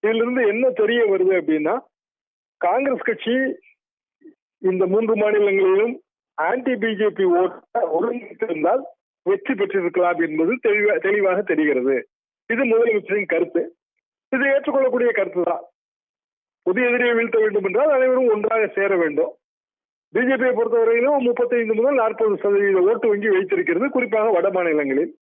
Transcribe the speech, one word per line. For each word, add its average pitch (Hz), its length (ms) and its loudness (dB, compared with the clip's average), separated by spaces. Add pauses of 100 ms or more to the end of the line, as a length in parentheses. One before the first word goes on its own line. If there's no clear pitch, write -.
இதுல 220 80 0
இருந்து 240 320 0
என்ன 233 220 0
தெரிய 233 360 0
வருது 190 260 2
அப்படின்னா, 160 480 0 (800)
காங்கிரஸ் 247 420 0
கட்சி 247 600 -4 (960)
இந்த 185 280 0
மூன்று 214 300 0
மாநிலங்களிலும் 208 880 2 (320)
ஆன்டி 247 420 -2
பி 220 200 -4
ஜே 208 140 0
பி 196 140 -2
ஓட்டை 175 580 0
ஒருங்கிணைத்திருந்தால் 175 1000 -2 (420)
வெற்றி 196 300 -2
பெற்றிருக்கலாம் 175 760 -2
என்பது 165 300 -2 (100)
தெளிவா-, 208 320 2
தெளிவாக 190 420 0
தெரிகிறது. 139 680 0 (380)
இது 233 180 0
முதலமைச்சரின் 220 600 0
கருத்து. 170 500 -2 (540)
இது 262 140 -2
ஏற்றுக்கொள்ளக்கூடிய 269 680 0
கருத்து 185 320 -2
தான். 170 180 -2 (1000)
புதிய 240 280 0
எதிரியை 240 240 0
வீழ்த்த 233 260 0
வேண்டும் 208 240 0
என்றால் 208 260 0
அனைவரும் 254 380 2
ஒன்றாக 220 400 0
சேர 196 300 0
வேண்டும். 156 340 -2 (800)
பி 240 160 0
ஜே 262 100 2
பியை 254 180 0
பொறுத்தவரையிலும் 233 680 2
முப்பத்தைந்து 240 540 0
முதல் 240 200 0
நாற்பது 220 420 0
சதவீத 202 440 2
ஓட்டு 208 280 2
வங்கி 208 220 0
வைத்திருக்கிறது, 190 600 0
குறிப்பாக 220 420 0
வட 185 180 2
மாநிலங்களில். 151 720 -2